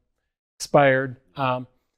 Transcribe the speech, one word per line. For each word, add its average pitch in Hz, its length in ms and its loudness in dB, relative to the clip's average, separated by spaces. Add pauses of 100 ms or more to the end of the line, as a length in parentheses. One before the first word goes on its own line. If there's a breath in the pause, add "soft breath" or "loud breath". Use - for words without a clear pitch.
(580)
expired, 135 580 0 (200)
um, 127 300 -4 (320)